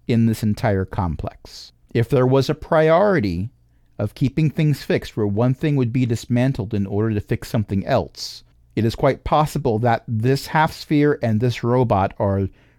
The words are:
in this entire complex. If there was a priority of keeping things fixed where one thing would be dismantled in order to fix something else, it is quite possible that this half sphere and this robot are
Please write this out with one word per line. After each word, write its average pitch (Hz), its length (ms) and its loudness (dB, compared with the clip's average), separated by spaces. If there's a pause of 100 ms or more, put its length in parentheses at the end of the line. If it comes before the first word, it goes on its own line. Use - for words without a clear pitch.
in 117 180 2
this 113 180 0
entire 104 420 0
complex. - 880 -8 (200)
If 117 160 0
there 127 180 4
was 135 220 2
a 147 60 0
priority 156 920 2 (480)
of 107 180 -4
keeping 143 340 0
things 151 340 0
fixed - 340 -4
where 107 100 0
one 113 260 2
thing 151 220 -2
would 131 160 0
be 127 140 0
dismantled 120 680 -2
in 101 120 0
order 104 280 -2
to 104 60 -2
fix - 300 -6
something 101 360 -2
else, - 580 -4 (320)
it 110 100 0
is 113 100 -2
quite - 300 0
possible 143 540 0
that 113 280 0
this 117 400 0
half 156 240 0
sphere 147 500 0
and 110 200 2
this 113 220 -2
robot 117 560 2
are 98 280 0 (320)